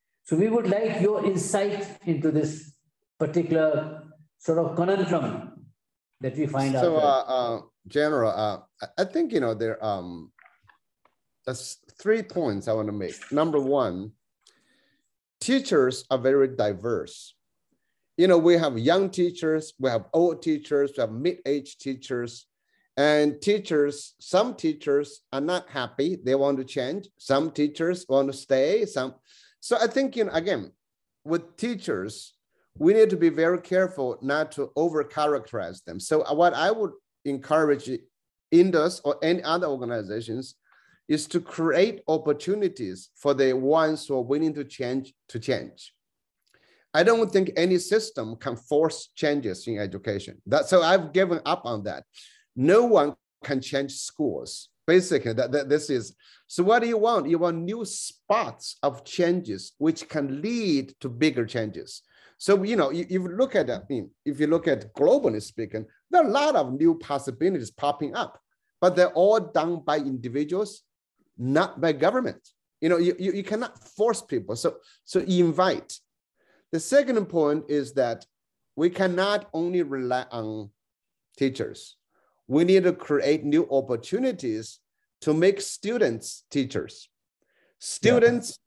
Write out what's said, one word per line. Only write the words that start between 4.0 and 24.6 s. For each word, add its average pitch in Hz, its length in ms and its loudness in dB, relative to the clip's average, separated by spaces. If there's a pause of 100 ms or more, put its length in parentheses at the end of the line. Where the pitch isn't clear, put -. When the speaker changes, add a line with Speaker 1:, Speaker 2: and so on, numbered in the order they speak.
Speaker 1:
sort 165 200 0
of 165 160 0
conundrum 170 800 -2 (680)
that 131 160 -6
we 147 100 -2
find 135 260 -2
Speaker 2:
So, 165 240 2
Speaker 1:
ourselves. 135 340 2
Speaker 2:
uh, 131 40 0
uh, 117 260 -2 (260)
General, 143 440 0
uh, 101 280 -2 (240)
I, 180 200 -6
I - 20 2
think, 254 280 -2
you 170 80 0
know, 113 140 0
there, 113 280 -4
um, 90 500 -6 (1120)
there's - 320 -10 (200)
three 214 240 0
points 113 460 -4
I 110 60 -2
wanna 107 180 -4
make. 92 220 -8 (180)
Number 151 260 0
one, 110 540 -2 (1300)
teachers 165 720 2
are 127 80 0
very 135 300 4
diverse. 104 840 -4 (840)
You 180 120 6
know, 175 100 8
we 170 160 6
have 147 240 2
young 175 320 2
teachers, 160 680 -2
we 131 100 -2
have 113 240 -2
old 170 300 2
teachers, 147 540 -2
we 135 40 -4
have 110 120 -2
mid-aged 143 680 -4
teachers, 123 640 -8 (500)
and 147 440 4
teachers, 156 800 0
some 208 340 0
teachers 147 680 -2 (100)